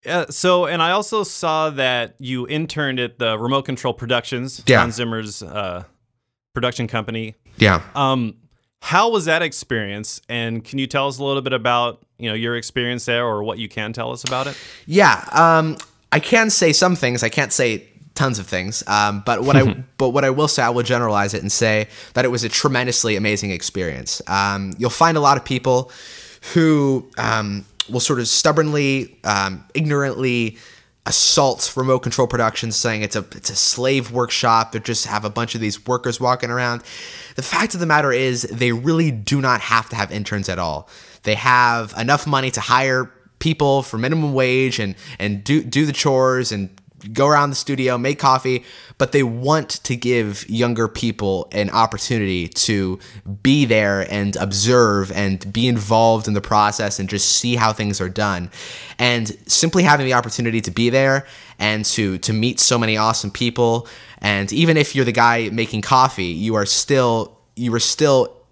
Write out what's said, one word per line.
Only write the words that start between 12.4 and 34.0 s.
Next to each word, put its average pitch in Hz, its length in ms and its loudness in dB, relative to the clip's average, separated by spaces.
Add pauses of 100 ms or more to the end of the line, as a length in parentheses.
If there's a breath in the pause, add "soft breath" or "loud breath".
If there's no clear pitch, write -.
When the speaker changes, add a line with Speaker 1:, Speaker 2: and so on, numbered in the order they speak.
Speaker 1:
experience 120 480 -6
there 120 220 -2
or 104 180 -2
what 110 140 -6
you 110 100 -10
can 110 240 -8
tell 120 180 -8
us 120 140 -12
about 131 220 -4
it? 139 100 -10 (300 loud breath)
Speaker 2:
Yeah. 156 360 4 (100)
Um, 160 440 4 (360)
I 147 60 2
can 226 300 2
say 165 240 4
some 180 240 2
things. 123 260 -2
I 117 60 0
can't 135 240 -2
say 113 360 -2 (260)
tons 127 240 -2
of 95 80 -10
things. 92 400 -6
Um, 101 400 0
but 117 160 0
what 139 140 4
I, 135 160 6
Speaker 1:
<laughs> - 260 -12
Speaker 2:
but 131 120 2
what 139 140 2
I 135 60 2
will 147 160 0
say, - 160 0
I 117 80 2
will 120 140 -2
generalize 107 500 0
it - 80 -6
and 101 80 -6
say 107 380 0 (240 loud breath)
that 123 120 0
it 127 40 2
was 120 160 -2
a 110 40 -4
tremendously 123 680 0
amazing 104 340 -2
experience. 82 800 -6
Um, 98 500 -2
you'll 120 120 0
find 165 260 4
a 151 40 2
lot 143 160 6
of - 80 -6
people 127 460 0 (600 loud breath)
who, 147 680 2
um, 107 460 -2 (260)
will 123 100 -2
sort 127 200 0
of 117 80 -2
stubbornly, 147 960 0
um, 98 400 -2 (100)
ignorantly 131 840 -2 (480 loud breath)
assault - 680 2
Remote 131 220 2
Control 123 280 0
Productions, 113 500 -2
saying 110 260 -2
it's 104 140 -4
a, 101 160 -4
it's - 180 -8
a 95 60 -6
slave 127 540 0